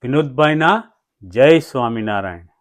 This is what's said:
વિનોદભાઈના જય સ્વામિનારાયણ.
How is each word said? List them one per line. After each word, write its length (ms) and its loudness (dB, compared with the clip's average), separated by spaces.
વિનોદભાઈના 800 0
જય 360 4
સ્વામિનારાયણ. 880 -6